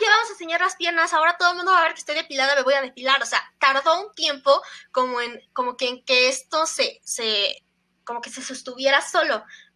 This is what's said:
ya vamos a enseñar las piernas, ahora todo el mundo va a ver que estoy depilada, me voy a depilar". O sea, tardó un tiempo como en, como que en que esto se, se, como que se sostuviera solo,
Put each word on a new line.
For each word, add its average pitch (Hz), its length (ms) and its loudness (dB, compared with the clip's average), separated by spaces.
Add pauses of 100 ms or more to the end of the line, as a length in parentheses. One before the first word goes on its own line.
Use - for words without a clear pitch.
ya 440 80 4
vamos 440 200 4
a - 20 -14
enseñar 339 300 -4
las 370 160 0
piernas, 339 360 0
ahora 330 240 2
todo 359 140 2
el 349 60 -4
mundo 359 140 0
va 359 80 6
a 330 40 6
ver 330 100 0
que - 60 -18
estoy 294 160 -6
depilada, 285 400 0
me 269 80 2
voy 262 100 4
a 277 80 0
depilar". 262 400 0
O - 40 -6
sea, - 180 -4 (160)
tardó 294 480 2
un 415 80 -20
tiempo 294 460 2 (300)
como 254 300 -2
en, 240 200 -8 (120)
como 247 240 -6
que 247 120 -2
en 254 140 -10
que 254 260 4
esto 311 360 -2
se, - 380 -4
se, 214 600 -4 (400)
como 240 180 -10
que 233 100 -14
se 262 100 -12
sostuviera 262 600 -2
solo, 294 420 0 (320)